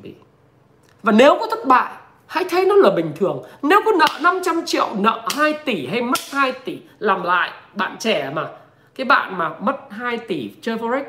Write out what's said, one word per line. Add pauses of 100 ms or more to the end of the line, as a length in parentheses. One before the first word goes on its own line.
bị. (920)
Và
nếu
có
thất
bại, (320)
hãy
thấy
nó
là
bình
thường. (180)
Nếu
có
nợ
năm
trăm
triệu, (100)
nợ
hai (120)
tỷ
hay
mất (120)
hai
tỷ, (200)
làm
lại. (240)
Bạn
trẻ
mà, (460)
cái
bạn
mà
mất (120)
hai
tỷ (100)
chơi
Forex,